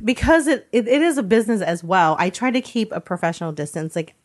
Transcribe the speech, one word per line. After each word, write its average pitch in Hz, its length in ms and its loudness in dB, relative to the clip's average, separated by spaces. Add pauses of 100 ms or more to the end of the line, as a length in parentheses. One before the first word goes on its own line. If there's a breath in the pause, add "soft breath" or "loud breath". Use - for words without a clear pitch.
because 269 440 2
it, 269 240 0
it, 226 160 2
it 269 120 4
is 330 160 2
a 269 60 -2
business 220 400 2
as 170 220 -4
well, 165 340 4
I 175 100 2
try 240 220 -2
to 247 100 0
keep 226 300 -4
a 170 100 -6
professional 170 520 -4
distance. 156 420 -8
Like, 165 200 -6 (100)